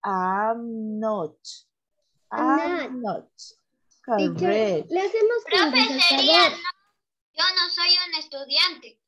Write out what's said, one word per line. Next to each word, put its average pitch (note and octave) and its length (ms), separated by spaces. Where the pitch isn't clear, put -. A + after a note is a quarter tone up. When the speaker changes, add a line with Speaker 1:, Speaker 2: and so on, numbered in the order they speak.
Speaker 1:
I'm G#3+ 960
not. G#3 360
Speaker 2:
I'm E4 500
Speaker 1:
I'm B3+ 220
not. G3+ 260
Speaker 2:
Teacher, G3+ 320
Speaker 1:
Correct. G3 520
Speaker 2:
le F4 100
hacemos A4 500
con G#4 100
Speaker 3:
Profe, C4+ 160
Speaker 2:
resaltador. C4+ 320
Speaker 3:
sería D4 400
no, - 80
yo D#4+ 100
no F4 180
soy F4 160
un E4 140
estudiante. C#4 880